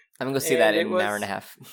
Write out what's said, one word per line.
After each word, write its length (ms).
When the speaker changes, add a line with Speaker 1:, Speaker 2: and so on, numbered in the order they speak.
Speaker 1:
I'm 80
gonna 80
go 40
see 160
Speaker 2:
And 60
Speaker 1:
that 140
Speaker 2:
it 60
Speaker 1:
in 100
Speaker 2:
was 120
Speaker 1:
an 60
hour 60
and 80
a 40
half. 300